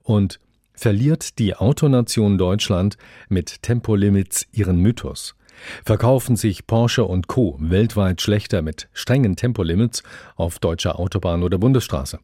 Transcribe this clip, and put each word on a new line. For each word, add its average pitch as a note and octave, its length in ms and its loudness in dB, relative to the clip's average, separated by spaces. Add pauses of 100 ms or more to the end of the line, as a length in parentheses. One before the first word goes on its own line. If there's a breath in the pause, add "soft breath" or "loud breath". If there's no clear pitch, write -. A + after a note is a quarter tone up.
Und G2+ 380 0 (340)
verliert B2 640 0
die G#2 180 0
Autonation A#2 840 2
Deutschland F#2+ 580 0 (320 loud breath)
mit F#2 320 -2
Tempolimits G2+ 880 0
ihren F2+ 280 0
Mythos? - 560 -2 (500 loud breath)
Verkaufen A#2+ 500 2
sich G2+ 300 -2
Porsche A2+ 400 2
und F2+ 220 -2
Co. F#2 320 0
weltweit F#2+ 600 0
schlechter G2+ 440 -2
mit - 300 -10
strengen A#2+ 420 0
Tempolimits A2 680 0 (340 loud breath)
auf E2+ 220 -4
deutscher E2+ 420 -2
Autobahn F2+ 440 -2
oder F2+ 160 0
Bundesstraße? A2 640 0